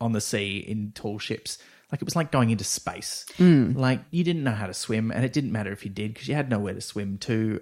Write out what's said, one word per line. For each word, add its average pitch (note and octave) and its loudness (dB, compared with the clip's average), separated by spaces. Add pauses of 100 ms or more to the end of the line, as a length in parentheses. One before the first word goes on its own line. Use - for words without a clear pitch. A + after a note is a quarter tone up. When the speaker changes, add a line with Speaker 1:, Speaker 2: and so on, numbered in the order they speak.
Speaker 1:
on A#2 0
the G#2+ 2
sea G2+ -2
in G#2 -6
tall G#2+ -6
ships, - -8 (340)
like, C#3+ -6
it - -4
was D3+ -4
like D#3+ 0
going B2 6
into G2+ 0
space. - -6 (140)
Speaker 2:
Mm. D3 8
Speaker 1:
Like, B2+ 2 (100)
you F3 0
didn't E3+ 0
know C3 2
how G#2 -4
to F#2 -10
swim, A2 -2
and A#2 0
it C3 0
didn't C#3+ 0
matter G#2 -2
if G2+ -10
you G#2 -8
did G#2+ -6
'cause - -14
you B2+ -2
had C#3+ 0
nowhere G2+ 0
to G2+ -10
swim G2 -6
to. A2 0